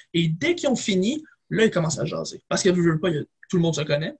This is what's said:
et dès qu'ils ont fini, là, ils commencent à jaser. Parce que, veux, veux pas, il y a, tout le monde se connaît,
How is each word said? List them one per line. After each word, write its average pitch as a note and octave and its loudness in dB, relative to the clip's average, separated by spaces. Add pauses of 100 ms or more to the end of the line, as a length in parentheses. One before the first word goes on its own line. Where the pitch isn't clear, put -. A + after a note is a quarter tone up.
(140)
et E3+ 2
dès D4+ 0
qu'ils D4+ 0
ont A#3+ 2
fini, G#3 -2 (260)
là, F#3+ 2
ils A3 4
commencent - -2
à - -2
jaser. - -8
Parce - -2
que, G3 4
veux, E3+ 4
veux D#3 0
pas, F3+ 0
il D#3 0
y D3 -2
a, - -6 (260)
tout F#3+ 0
le E3+ 4
monde E3 0
se D3+ -2
connaît, D#3 -2